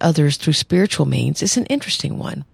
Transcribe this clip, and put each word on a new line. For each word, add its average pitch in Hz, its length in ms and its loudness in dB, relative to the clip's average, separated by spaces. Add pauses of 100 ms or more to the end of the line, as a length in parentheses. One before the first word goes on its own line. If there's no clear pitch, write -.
others 147 340 4
through - 160 0
spiritual 180 540 0
means 131 360 -2
is - 140 0
an 247 100 0
interesting - 520 -4
one. - 360 -8